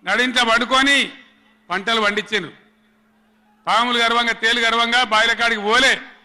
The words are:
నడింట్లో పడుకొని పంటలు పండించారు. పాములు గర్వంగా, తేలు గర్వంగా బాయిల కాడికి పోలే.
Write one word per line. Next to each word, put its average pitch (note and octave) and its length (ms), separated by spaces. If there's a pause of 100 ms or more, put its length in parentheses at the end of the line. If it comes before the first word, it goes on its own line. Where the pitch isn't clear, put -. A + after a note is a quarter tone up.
నడింట్లో A#3+ 400
పడుకొని B3 680 (580)
పంటలు G3 300
పండించారు. G#3 520 (1120)
పాములు A#3 320
గర్వంగా, A#3 340
తేలు A3+ 280
గర్వంగా A#3 440
బాయిల A3 280
కాడికి A3+ 280
పోలే. A#3 400 (240)